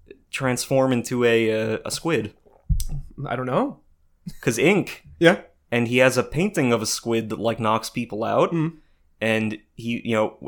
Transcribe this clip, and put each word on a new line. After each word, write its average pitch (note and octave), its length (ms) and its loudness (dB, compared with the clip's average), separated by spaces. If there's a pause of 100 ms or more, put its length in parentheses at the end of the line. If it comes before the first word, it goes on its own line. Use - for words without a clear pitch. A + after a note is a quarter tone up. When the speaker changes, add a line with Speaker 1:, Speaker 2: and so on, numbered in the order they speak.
(300)
Speaker 1:
transform C3 600 0
into A#2+ 320 0
a, A2 500 2
uh, - 120 -4
a - 40 -8
squid? B2+ 440 -4 (920)
Speaker 2:
I - 100 -4
don't B2+ 100 -6
know. F#3 340 -2 (600)
Speaker 1:
'Cause A#2 160 0
ink. E3+ 460 2 (140)
Speaker 2:
Yeah. E3+ 220 4 (300)
Speaker 1:
And A#2+ 180 0
he B2 100 2
has B2+ 200 6
a A#2+ 40 2
painting D#3 500 0
of A2+ 100 2
a A2 40 -4
squid A2+ 440 -2
that, A2 80 -6
like, A2 220 -2
knocks A2 300 0
people A2 340 -6
out. C3 280 2
Speaker 2:
Mm. D#3+ 220 -2 (460)
Speaker 1:
And A2 380 0 (160)
he, A#2 300 -6
you A2+ 100 0
know, G#2+ 340 0